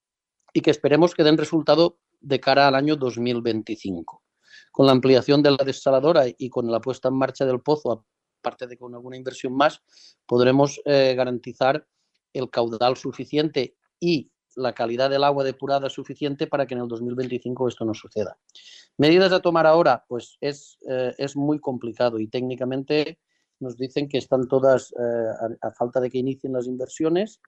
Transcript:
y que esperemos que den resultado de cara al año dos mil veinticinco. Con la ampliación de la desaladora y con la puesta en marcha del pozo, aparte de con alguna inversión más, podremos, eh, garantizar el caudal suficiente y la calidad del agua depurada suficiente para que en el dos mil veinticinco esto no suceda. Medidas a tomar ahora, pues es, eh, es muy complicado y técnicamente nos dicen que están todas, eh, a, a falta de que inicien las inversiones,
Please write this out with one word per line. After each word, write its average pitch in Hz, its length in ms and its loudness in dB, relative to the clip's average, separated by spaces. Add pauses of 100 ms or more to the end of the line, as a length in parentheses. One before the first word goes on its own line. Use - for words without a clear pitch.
(520)
y 160 100 0
que 160 100 2
esperemos 147 420 2
que 170 100 0
den 156 140 6
resultado 156 640 0 (200)
de 135 200 -4
cara 139 280 4
al 135 60 4
año 147 220 0
dos 123 240 -4
mil 120 240 -2
veinticinco. 104 800 -6 (480)
Con 139 140 4
la 135 60 8
ampliación 131 500 4
de 143 100 6
la 139 120 2
desaladora 135 640 2 (120)
y 127 120 -8
con 120 220 -4
la 113 80 0
puesta 127 280 -6
en 131 80 -2
marcha 131 300 -2
del 127 160 -2
pozo, 143 440 -4 (360)
aparte 123 260 -10
de 120 100 -20
con 123 160 -18
alguna 127 240 -16
inversión 127 360 -10
más, 143 280 0 (460)
podremos, 131 580 4
eh, 139 300 4
garantizar 127 720 -2 (460)
el 127 180 -6
caudal 120 440 -2
suficiente 139 800 -4 (240)
y 170 300 -2 (260)
la 123 180 -4
calidad 120 360 -2
del 139 140 2
agua 143 200 2
depurada 135 460 -2
suficiente 139 560 -8
para 143 220 -4
que 127 80 -8
en 120 60 -6
el 123 60 -6
dos 117 140 -8
mil 123 140 -6
veinticinco 123 520 -4
esto 117 180 -6
no 107 100 -4
suceda. - 420 -8 (600)
Medidas 175 340 6
a 180 80 4
tomar 165 260 2
ahora, 156 420 4
pues 120 340 -10
es, 143 360 -8 (100)
eh, 127 300 -4
es 139 180 -6
muy 147 240 -2
complicado 120 600 -4
y 110 80 -6
técnicamente 131 920 -4 (400)
nos 127 160 -10
dicen 131 320 -6
que 143 120 -4
están 127 280 -2
todas, 131 440 2
eh, 117 720 -4
a, - 40 -6
a 110 40 -6
falta 123 280 -4
de 127 120 -2
que 127 80 -4
inicien 135 340 -6
las 127 140 -4
inversiones, 160 800 -4